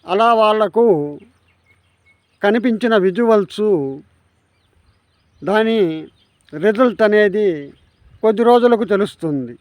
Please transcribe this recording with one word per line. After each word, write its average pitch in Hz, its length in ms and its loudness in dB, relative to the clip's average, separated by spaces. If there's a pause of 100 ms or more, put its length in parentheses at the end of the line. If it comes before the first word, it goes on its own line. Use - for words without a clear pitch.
అలా 226 280 0
వాళ్లకు 214 840 0 (1200)
కనిపించిన 226 540 0
విజువల్స్, 196 1000 0 (1500)
దాని 196 600 0 (500)
రిజల్ట్ 214 480 0
అనేది 208 680 0 (520)
కొద్ది 220 200 0
రోజులకు 233 420 4
తెలుస్తుంది. 151 760 -4